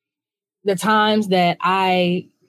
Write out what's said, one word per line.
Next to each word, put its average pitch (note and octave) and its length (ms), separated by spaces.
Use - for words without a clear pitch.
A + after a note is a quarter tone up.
the G3 120
times G#3+ 540
that F3 320
I, F3+ 640